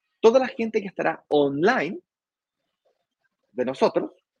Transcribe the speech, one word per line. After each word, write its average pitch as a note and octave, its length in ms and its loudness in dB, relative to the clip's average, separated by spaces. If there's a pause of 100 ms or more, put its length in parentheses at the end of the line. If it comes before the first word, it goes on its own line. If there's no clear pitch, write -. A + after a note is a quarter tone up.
(200)
toda A3+ 180 6
la B3+ 80 2
gente A3 340 -4
que G3 80 -10
estará D#3+ 400 -6
online D3+ 680 0 (1500)
de B2 140 -6
nosotros, D3+ 480 -2 (280)